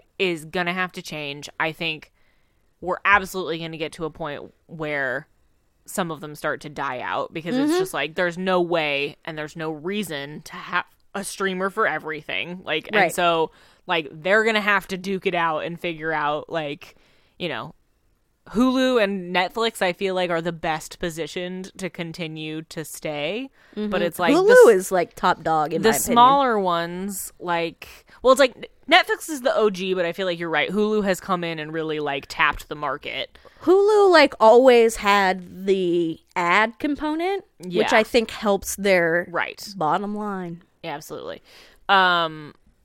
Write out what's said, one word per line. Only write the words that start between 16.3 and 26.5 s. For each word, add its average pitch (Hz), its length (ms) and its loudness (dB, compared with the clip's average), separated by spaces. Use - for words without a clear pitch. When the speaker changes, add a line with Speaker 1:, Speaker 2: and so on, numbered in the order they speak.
Speaker 1:
like, 151 460 -8
you 180 100 -6
know, 127 260 -10
Hulu 254 520 2
and 190 320 -2
Netflix, 214 480 0
I 185 100 2
feel 190 220 -4
like, 180 160 0
are 165 100 0
the 170 120 -4
best 160 460 -6
positioned 180 800 -8
to 185 120 -8
continue 160 720 -10
to 160 220 -12
stay. 165 680 -6
But 208 80 -8
Speaker 2:
Mm-hmm. 208 200 -2
Speaker 1:
it's 170 160 -2
like 180 160 4
Speaker 2:
Hulu 381 120 4
Speaker 1:
the 466 260 10
s-, 190 40 6
Speaker 2:
is, 185 160 -2
like, 175 220 0
top 180 280 0
dog 160 300 0
in - 100 0
Speaker 1:
the 220 80 6
Speaker 2:
my - 60 2
opinion. 240 180 -2
Speaker 1:
smaller 247 440 6